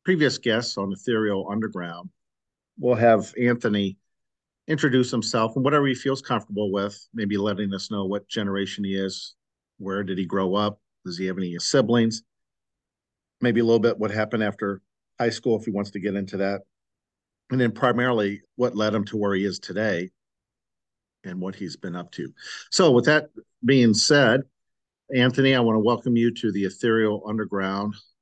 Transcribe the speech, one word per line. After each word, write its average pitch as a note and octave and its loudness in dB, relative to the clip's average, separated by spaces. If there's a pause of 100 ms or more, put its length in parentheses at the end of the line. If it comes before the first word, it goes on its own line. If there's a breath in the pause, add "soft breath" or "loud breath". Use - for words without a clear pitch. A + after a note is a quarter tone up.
previous D3+ 2
guests A2+ -2
on G2 -4
Ethereal G#2 -2
Underground, F#2 -8 (680)
we'll B2 2
have A2+ 4
Anthony G#2+ 0 (720)
introduce C#3 2
himself A2+ -2
and C3 0
whatever C#3+ 2
he B2+ 0
feels C3+ -4
comfortable G#2 -4
with, G2+ -2 (160)
maybe G#2 -2
letting G2 -2
us F#2+ -8
know G2+ -4
what G2+ -4
generation G2 -4
he G2 -4
is, F#2+ -6 (440)
where F#2+ -6
did F#2 -6
he F#2+ -4
grow F#2+ -2
up, G#2 -2 (260)
does F2 -8
he F#2+ -6
have F#2 -6
any F2 -6
siblings, A#2 2 (1160)
maybe A#2 2
a A#2 2
little A#2 6
bit G#2 2
what G#2+ -2
happened G#2+ -2
after G2 -4 (360)
high A#2 2
school A2+ 0
if G#2+ -8
he A#2 -4
wants G2+ -4
to G2+ -8
get G2 -2
into G2 -6
that, G2 -2 (880)
and B2+ 0
then A#2 2
primarily A#2 0 (140)
what B2 -2
led G#2+ 0
him G#2 -2
to A2 -8
where G2+ 0
he F#2+ 0
is F#2+ -4
today F#2 -4 (1120)
and F#2 -10
what F#2+ -8
he's F2 -10
been F2 -10
up F2 -10
to. C2+ -10 (380 loud breath)
So E3+ 4
with A#2+ 6
that D3+ 2 (360)
being A#2+ 6
said, C3+ 4 (680)
Anthony, C3 4
I B2 2
want A2+ 4
to A2 4
welcome A#2 2
you A#2 4
to G#2+ -2
the G2 -2
Ethereal G#2+ 0
Underground G2+ -4 (260)